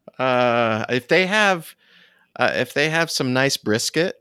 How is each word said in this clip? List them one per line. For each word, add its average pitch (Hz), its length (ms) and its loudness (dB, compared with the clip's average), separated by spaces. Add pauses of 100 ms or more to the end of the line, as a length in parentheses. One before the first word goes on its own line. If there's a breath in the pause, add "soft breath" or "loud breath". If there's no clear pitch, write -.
(180)
Uh, 120 720 2
if 127 180 -2
they 180 180 2
have, 196 480 0 (640 soft breath)
uh, 123 180 0
if 120 200 -2
they 151 160 0
have 160 200 0
some 131 220 -2
nice 135 240 0
brisket, 120 640 -2